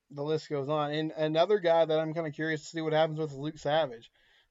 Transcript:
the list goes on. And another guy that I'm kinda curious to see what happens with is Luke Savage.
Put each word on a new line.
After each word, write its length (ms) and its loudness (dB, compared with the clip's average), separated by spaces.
the 140 -8
list 260 -2
goes 200 -2
on. 220 0
And 200 -2
another 480 2
guy 260 4
that 140 2
I'm 160 -2
kinda 160 -4
curious 300 -2
to 60 -16
see 140 -6
what 120 0
happens 260 2
with 120 -4
is 60 -14
Luke 220 -8
Savage. 500 -2